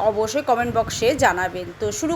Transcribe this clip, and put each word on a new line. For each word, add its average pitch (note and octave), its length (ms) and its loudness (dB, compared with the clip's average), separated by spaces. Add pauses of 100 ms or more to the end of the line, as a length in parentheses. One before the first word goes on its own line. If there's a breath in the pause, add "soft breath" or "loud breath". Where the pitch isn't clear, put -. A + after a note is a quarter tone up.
(100)
অবশ্যই A3 400 0
কমেন্ট A#3+ 280 0
বক্সে A3+ 300 0 (160)
জানাবেন। F3+ 420 0 (140)
তো G#3+ 60 -2 (140)
শুরু D#4+ 160 -2